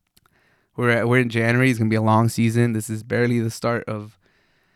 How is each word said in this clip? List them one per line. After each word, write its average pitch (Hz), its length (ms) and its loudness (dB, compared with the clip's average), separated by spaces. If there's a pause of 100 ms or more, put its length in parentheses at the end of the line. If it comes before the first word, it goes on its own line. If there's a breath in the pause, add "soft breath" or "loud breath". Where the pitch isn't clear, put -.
(760)
We're 123 140 0
at, 117 180 0
we're 123 100 4
in 123 100 2
January. 117 420 2
It's 120 80 0
gonna 110 120 0
be 110 60 2
a 110 60 0
long 110 260 4
season. 117 440 0
This 110 160 -6
is 110 140 -8
barely 120 380 -2
the 113 100 -4
start 117 360 -6
of 107 320 -12 (580)